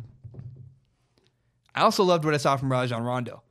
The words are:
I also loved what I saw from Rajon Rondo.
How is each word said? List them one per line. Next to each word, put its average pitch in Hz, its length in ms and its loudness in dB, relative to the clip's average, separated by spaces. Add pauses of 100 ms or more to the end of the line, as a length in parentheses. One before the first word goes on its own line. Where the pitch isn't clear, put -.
(1700)
I 143 80 0
also 208 220 4
loved 175 200 4
what 156 100 2
I 143 40 2
saw 139 180 2
from 131 140 -2
Rajon 123 320 -2
Rondo. 123 480 -6